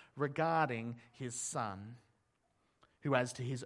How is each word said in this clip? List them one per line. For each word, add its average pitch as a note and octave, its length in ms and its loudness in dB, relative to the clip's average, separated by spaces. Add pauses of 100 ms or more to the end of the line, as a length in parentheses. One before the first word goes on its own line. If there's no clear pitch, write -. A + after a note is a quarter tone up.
(140)
regarding C#3 800 2 (160)
his B2 220 -6
Son, A2 600 -4 (1080)
who C#3 120 4
as B2+ 200 4
to B2+ 80 -6
his B2+ 240 -2